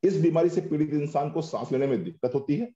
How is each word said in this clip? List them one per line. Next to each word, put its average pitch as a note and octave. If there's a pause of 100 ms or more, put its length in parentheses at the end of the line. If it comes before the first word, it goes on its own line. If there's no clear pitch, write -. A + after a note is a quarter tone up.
इस E3
बीमारी E3
से F3
पीड़ित D3+
इंसान D3
को D#3+
सांस A#2+
लेने C3
में A2+
दिक्कत B2
होती C#3+
है। A#3+